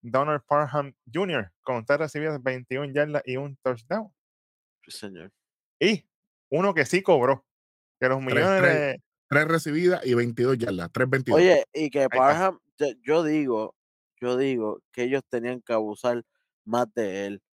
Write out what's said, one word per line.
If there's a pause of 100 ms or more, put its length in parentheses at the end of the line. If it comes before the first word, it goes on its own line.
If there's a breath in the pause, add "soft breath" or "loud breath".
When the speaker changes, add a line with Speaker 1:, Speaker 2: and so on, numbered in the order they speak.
Speaker 1:
Donald
Parham (180)
junior, (100)
con
tres
recibidas,
veintiún
yardas
y
un
touchdown. (720)
Speaker 2:
Sí,
señor. (480)
Speaker 1:
Y (440)
uno
que
sí
cobró, (560)
que
los
Speaker 3:
Tres,
Speaker 1:
millones
Speaker 3:
tres,
Speaker 1:
de (260)
Speaker 3:
tres
recibidas
y
veintidós
yardas,
tres
veintidós.
Speaker 2:
Oye,
y
que
Speaker 1:
Ahí
está.
Speaker 2:
Parham, (180)
yo, (160)
yo
digo, (460)
yo
digo (120)
que
ellos
tenían
que
abusar (400)
más
de
él. (120)